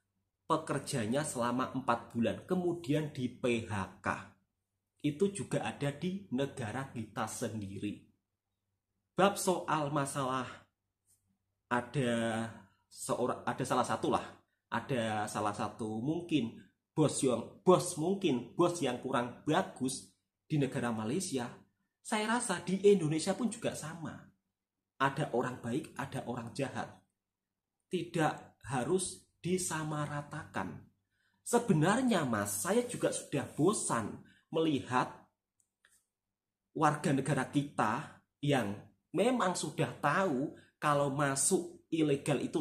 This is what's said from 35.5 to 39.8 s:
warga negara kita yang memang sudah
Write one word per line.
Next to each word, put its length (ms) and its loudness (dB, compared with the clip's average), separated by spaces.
warga 400 4
negara 320 2
kita 800 0
yang 320 2
memang 400 2
sudah 480 -2